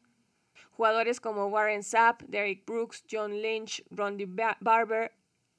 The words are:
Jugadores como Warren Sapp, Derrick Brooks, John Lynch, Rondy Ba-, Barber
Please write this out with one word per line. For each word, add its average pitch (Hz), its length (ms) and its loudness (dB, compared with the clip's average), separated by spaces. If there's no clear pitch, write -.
Jugadores 226 480 2
como 208 280 -4
Warren 214 360 0
Sapp, 233 380 4
Derrick 202 440 -4
Brooks, 226 460 -6
John 208 300 -4
Lynch, 220 480 -6
Rondy 202 360 -4
Ba-, 208 360 -2
Barber 226 500 2